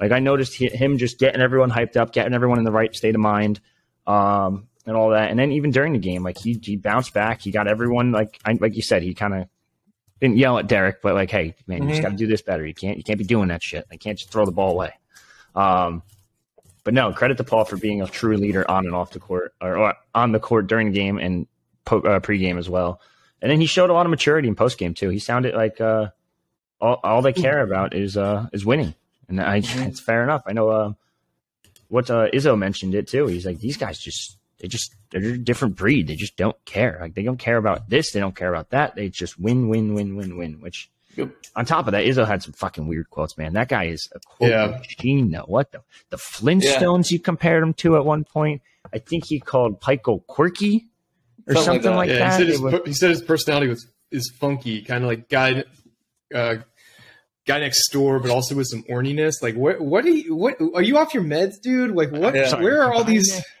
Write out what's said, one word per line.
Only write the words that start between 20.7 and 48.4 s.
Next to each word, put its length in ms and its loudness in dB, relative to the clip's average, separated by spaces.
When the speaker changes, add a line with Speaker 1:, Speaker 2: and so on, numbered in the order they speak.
Speaker 1:
the 60 -2
game 200 0
and 280 -4
po-, 160 2
uh, 200 2
pregame 380 0
as 120 -6
well. 300 -2
And 80 0
then 100 4
he 60 4
showed 240 4
a 20 4
lot 140 4
of 40 0
maturity 380 2
in 80 0
postgame 400 0
too. 140 -2
He 80 -2
sounded 360 -2
like, 260 -2
uh, 280 0
all, 240 2
all 180 2
they 120 4
care 260 2
about 340 -2
is, 220 -4
uh, 360 0
is 120 -6
winning, 300 0
and 120 -2
I, 200 0
Speaker 2:
Mm-hmm. 280 -2
Speaker 1:
it's 120 -10
fair 220 0
enough. 240 0
I 60 -6
know, 180 2
uh, 220 0
what, 220 0
uh, 220 4
Izzo 260 4
mentioned 360 -2
it 140 -2
too. 180 0
He's 200 -4
like, 140 -6
"These 160 -6
guys 220 -8
just, 400 -12
they 100 -12
just, 260 -8
they're 100 -4
a 40 -6
different 380 -2
breed. 320 2
They 80 -8
just 200 -10
don't 280 -2
care. 360 -2
Like, 140 -12
they 80 -4
don't 160 -4
care 180 0
about 320 -2
this. 240 0
They 80 -2
don't 140 -2
care 180 -4
about 180 -6
that. 260 0
They 120 -6
just 300 -10
win, 300 0
win, 260 0
win, 220 -4
win, 200 -10
win." 240 -10
Which, 300 -16
Speaker 2:
Yep. 160 -6
Speaker 1:
on 100 -4
top 220 -2
of 60 -2
that, 120 2
Izzo 220 2
had 160 -2
some 100 -16
fucking 360 -8
weird 200 -6
quotes, 300 -8
man. 160 -6
That 160 -2
guy 140 0
is 300 -8
a 60 -18
quote 300 0
Speaker 3:
Yeah. 160 4
Speaker 1:
machine, 520 -2
though. 160 -6
What 260 0
the, 100 -18
the 80 -10
Flintstones 920 2
Speaker 2:
Yeah. 60 2
Speaker 1:
he 20 0
compared 440 2
him 120 2
to 220 4
at 80 4
one 200 0
point. 360 -2